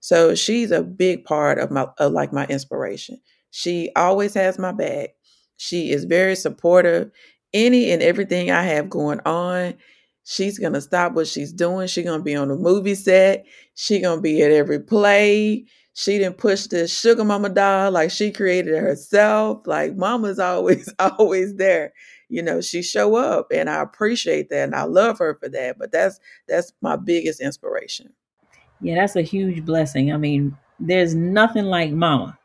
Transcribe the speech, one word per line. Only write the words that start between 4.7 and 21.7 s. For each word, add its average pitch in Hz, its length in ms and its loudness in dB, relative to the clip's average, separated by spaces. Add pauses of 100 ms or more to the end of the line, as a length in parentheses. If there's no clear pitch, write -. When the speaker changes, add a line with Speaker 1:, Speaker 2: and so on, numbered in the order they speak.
Speaker 1:
back. 147 380 -6 (440)
She 170 340 -6
is 143 140 -2
very 185 320 2
supportive. 175 760 2 (440)
Any 240 380 4
and 165 120 0
everything 180 480 0
I 170 120 2
have 156 260 -2
going 147 360 -4
on, 180 480 -2 (500)
she's 196 360 -6
gonna 151 220 -2
stop 175 320 0
what 160 140 0
she's 143 240 -8
doing. 180 360 -2
She 180 160 -6
gonna 160 180 -4
be 147 140 -4
on 139 140 -2
the 139 60 -2
movie 190 380 2
set. 190 520 4 (280)
She - 260 -2
gonna 170 220 -2
be 156 220 2
at 147 80 6
every 147 280 2
play. 208 880 2 (280)
She 202 260 -2
didn't 185 180 -2
push 202 300 0
this 170 280 -2
sugar 226 280 2
mama 208 260 0
doll, 196 400 2
like, 175 220 0
she 208 200 -2
created 180 440 0
it 156 60 0
herself. 214 840 0
Like, 151 300 -2
mama's 202 420 -2
always, 185 580 0
<laughs> - 40 -20
always 190 560 2
there. 180 360 0 (380)